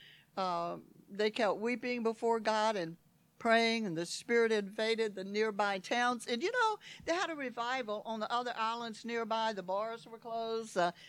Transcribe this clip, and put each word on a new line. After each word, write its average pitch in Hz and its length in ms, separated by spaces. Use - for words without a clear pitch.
uh, 175 400
they 208 200
kept 208 260
weeping 240 480
before 226 340
God 214 380
and 170 200
praying, 226 460
and 170 120
the 170 100
Spirit 233 440
invaded 220 640
the 185 100
nearby 202 540
towns. 240 480
And, 240 160
you 403 80
know, 453 280
they 320 100
had 349 160
a 330 60
revival 240 720
on 220 140
the 214 120
other 240 240
islands 226 480
nearby. 226 480
The 196 100
bars 214 440
were 226 120
closed. 226 580
Uh, 175 160